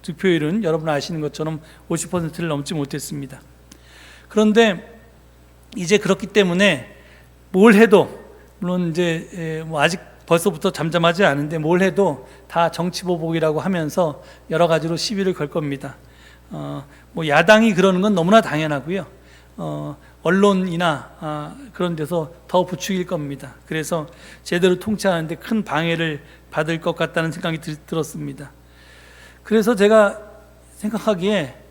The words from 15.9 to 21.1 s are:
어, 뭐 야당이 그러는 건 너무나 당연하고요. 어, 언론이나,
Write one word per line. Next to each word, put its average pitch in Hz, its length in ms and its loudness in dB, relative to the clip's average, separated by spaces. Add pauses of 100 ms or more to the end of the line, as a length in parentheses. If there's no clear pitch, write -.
어, 143 340 -12 (280)
뭐 160 140 -4
야당이 208 460 6
그러는 185 280 4
건 208 140 2
너무나 190 260 6
당연하고요. 156 640 -4 (520)
어, 151 400 -8 (260)
언론이나, 180 960 2